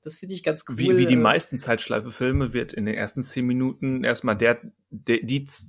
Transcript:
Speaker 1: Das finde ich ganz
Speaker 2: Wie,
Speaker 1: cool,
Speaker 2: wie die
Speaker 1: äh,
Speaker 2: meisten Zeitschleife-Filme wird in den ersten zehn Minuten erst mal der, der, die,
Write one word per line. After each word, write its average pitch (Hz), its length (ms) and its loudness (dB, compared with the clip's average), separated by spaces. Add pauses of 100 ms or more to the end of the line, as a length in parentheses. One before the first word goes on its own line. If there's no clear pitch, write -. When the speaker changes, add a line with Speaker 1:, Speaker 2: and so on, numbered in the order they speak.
Speaker 1:
Das 156 120 -14
finde 185 200 -12
ich 170 80 -12
ganz 156 260 -2
Speaker 2:
Wie, 120 200 0
Speaker 1:
cool, - 80 6
Speaker 2:
wie - 100 6
die 127 80 6
Speaker 1:
äh, - 20 8
Speaker 2:
meisten 117 400 2
Zeitschleife-Filme 120 960 -2
wird 120 180 -4
in 107 140 -4
den 107 80 -2
ersten 104 300 -4
zehn 123 240 -4
Minuten 131 560 -2
erst 117 200 0
mal 113 120 2
der, 113 240 2 (320)
der, 113 320 0
die, 139 240 -2 (220)